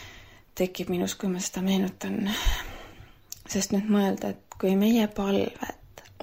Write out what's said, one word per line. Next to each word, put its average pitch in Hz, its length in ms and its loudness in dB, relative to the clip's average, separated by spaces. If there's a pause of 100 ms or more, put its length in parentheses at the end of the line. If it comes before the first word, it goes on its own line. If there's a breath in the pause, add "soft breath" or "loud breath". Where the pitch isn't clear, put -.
(560 loud breath)
tekib 185 360 -2
minus, 180 280 -2
kui 208 120 -2
ma 180 120 -2
seda - 200 -4
meenutan. 190 680 0 (1200 loud breath)
Sest 196 260 0
nüüd 208 160 2
mõelda, 202 400 2
et - 280 -14
kui 190 200 4
meie 220 320 6
palved - 920 -4 (180)